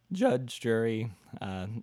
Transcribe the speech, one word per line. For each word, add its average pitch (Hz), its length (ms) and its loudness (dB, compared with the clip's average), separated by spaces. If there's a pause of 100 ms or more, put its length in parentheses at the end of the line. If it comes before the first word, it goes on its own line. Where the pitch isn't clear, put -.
(120)
judge, 180 480 2
jury, 113 520 2 (280)
uh, 95 280 -4 (160)